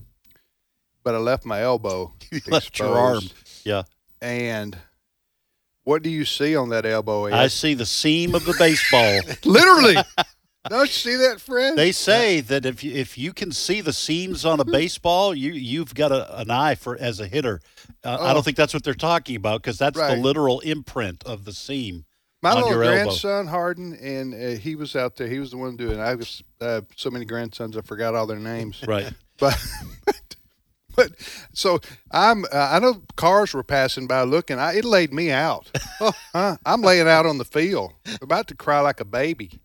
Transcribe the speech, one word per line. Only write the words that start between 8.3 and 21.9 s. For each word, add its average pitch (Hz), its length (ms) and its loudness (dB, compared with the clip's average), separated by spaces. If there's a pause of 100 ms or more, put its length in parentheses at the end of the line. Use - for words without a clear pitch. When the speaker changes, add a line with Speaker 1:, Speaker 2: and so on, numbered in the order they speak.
Speaker 2:
of 170 100 -2
the 175 140 0
baseball. 123 600 4 (240)
Speaker 1:
<laughs> - 80 4
Literally. 294 440 10 (760)
Don't 240 120 0
you 285 60 4
see 247 280 -4
that, 254 260 2
Fred? 262 340 0
Speaker 2:
They 185 160 4
say 208 500 2
that 131 260 -2
if 127 160 -6
you, 139 100 -8
if 131 240 -6
you 151 160 -8
can - 180 -8
see 190 300 -2
the 156 120 -2
seams 165 520 -4
on 160 140 4
a 139 40 2
Speaker 1:
Mm-hmm. - 80 -2
Speaker 2:
baseball, 175 640 2
you, 143 200 -4
you've 131 420 -6
got 147 160 2
a, 120 280 -2
an 110 120 -8
eye 135 240 2
for, 120 240 -8
as 117 200 -6
a 104 80 -8
hitter. 117 340 -4 (440)
Uh, 123 160 -4
I 175 80 0
Speaker 1:
Oh. 135 60 4
Speaker 2:
don't 147 80 4
think 143 140 -2
that's 196 180 4
what 143 80 -6
they're 139 100 -2
talking 160 420 0
about, 107 280 -4
'cause 104 160 -6
that's 143 180 2
the 160 60 0
Speaker 1:
Right. 131 160 2
Speaker 2:
literal 135 400 2
imprint 131 680 -6
of 104 200 -10
the 104 80 -14
seam 107 520 -10 (380)